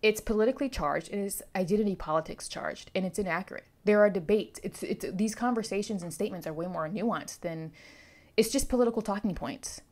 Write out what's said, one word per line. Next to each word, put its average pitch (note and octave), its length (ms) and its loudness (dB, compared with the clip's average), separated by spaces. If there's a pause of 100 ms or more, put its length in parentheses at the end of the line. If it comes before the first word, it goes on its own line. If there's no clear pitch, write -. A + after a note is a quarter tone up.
It's G#3+ 180 4
politically A#3 480 2
charged, D#3 420 -2
and G3+ 140 -2
it's G3 160 -6 (140)
identity G3 400 2
politics - 520 -2
charged, - 460 -8
and F#3 100 0
it's F3+ 140 -4
inaccurate. F#3 480 -4 (180)
There G#3 160 8
are G#3 120 10
debates. F#3+ 520 0
It's, - 200 -6
it's, - 280 -4
these G#3 220 0
conversations G#3+ 720 -2
and E3 100 -8
statements G3 320 -4
are D#3+ 80 -4
way E3 140 -4
more E3 200 -4
nuanced G3+ 520 -2
than, D#3+ 320 -6 (640)
it's A3 160 4
just C4+ 180 2
political A#3 320 2
talking G3+ 320 -2
points. - 480 -8 (100)